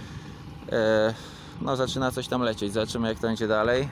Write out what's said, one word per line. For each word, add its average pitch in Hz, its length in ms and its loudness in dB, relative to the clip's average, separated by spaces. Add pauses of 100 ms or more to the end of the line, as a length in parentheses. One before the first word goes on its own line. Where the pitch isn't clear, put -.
(640)
Yy, - 80 -6 (880)
no, 139 140 0
zaczyna 131 360 0
coś 127 160 -4
tam 123 140 0
lecieć, 107 320 0
zobaczymy, 113 340 0
jak 110 120 0
to 117 80 0
będzie 113 200 0
dalej. 117 440 4